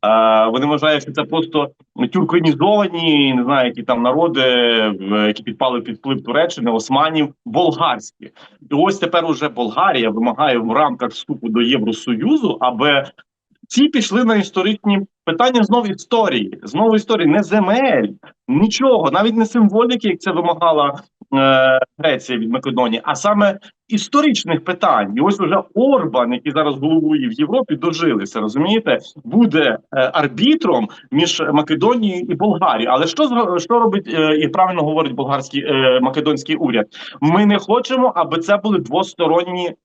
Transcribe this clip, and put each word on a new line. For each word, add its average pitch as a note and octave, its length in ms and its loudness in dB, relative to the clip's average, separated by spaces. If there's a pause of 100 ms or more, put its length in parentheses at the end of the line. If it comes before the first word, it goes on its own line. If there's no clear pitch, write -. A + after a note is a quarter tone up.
Е, A2 460 4
вони B2+ 140 -2
вважають, D3 380 0
що - 80 -14
це D3 120 -4
просто D3+ 460 -2 (440)
тюрканізовані, E3 1200 2
не B2 100 0
знаю, C3 240 2
які B2 160 -6
там A#2 180 0
народи, C3+ 400 0 (580)
в-, G#2 280 0
які G#2+ 160 -4
підпали A#2+ 380 -2
під A2+ 160 -10
вплив B2+ 260 -6
Туреччини, C3 480 -2
османів, D3 640 0 (120)
болгарські. D3 800 -2 (460)
І - 40 -2
ось F#3+ 220 0
тепер E3+ 280 -2
уже D3 240 -4
Болгарія A#2+ 600 -2
вимагає A#2 480 0
в A2+ 140 -4
рамках B2 380 0
вступу - 400 -10
до A2+ 120 0
Євросоюзу, B2+ 1000 -2
аби C#3 420 0 (640)
ці C#4+ 200 2
пішли A#3+ 360 0
на A3 120 2
історичні G3+ 640 0 (260)
питання A#3 380 2
знову G#3+ 240 2
історії, F#3+ 760 -2
знову G#3+ 320 0
історії, G#3+ 320 0
не G3+ 160 2
земель, G3+ 640 0 (400)
нічого, G#3 640 2
навіть G#3+ 240 0
не A3+ 100 2
символіки, A3+ 640 2
як F3 120 -2
це F#3+ 120 -6
вимагала, D#3+ 680 0 (360)
е, C3 440 4 (180)
Греція C3 420 -2
від A2+ 120 -4
Македонії, B2 540 -2
а C#3 100 -4
саме G3+ 440 0 (280)
історичних G#3+ 760 0
питань. C#3 540 0
І - 40 -2
ось G3 180 2
уже F#3 240 0 (120)
Орбан, D3+ 580 2
який B2 180 -6
зараз D3+ 240 0
головує D3+ 520 0
в A2+ 60 -4
Європі, B3+ 420 -2
дожилися, D3+ 640 -2
розумієте, C#3+ 580 0 (260)
буде, D3 540 2 (140)
е, C3 220 0
арбітром D3+ 720 0 (240)
між D#3+ 320 0 (100)
Македонією F3+ 760 0
і E3+ 60 -2
Болгарією. D#3 580 0
Але D3+ 140 2
що D4 200 0
зро-, A3 320 0
що A#3 200 0
робить, G3+ 340 0
е, D#3 240 2
і D3+ 100 0
правильно F#3 340 0
говорить D3+ 320 0
болгарський, C3+ 540 -4
е, C3 340 2
македонський C#3+ 540 -2
уряд? A#2+ 300 -2 (360)
«Ми E3+ 240 2
не G#3 140 4
хочемо, B3 560 0
аби E3 220 -2
це F3+ 200 0
були G3+ 220 0
двосторонні F3 920 -2 (120)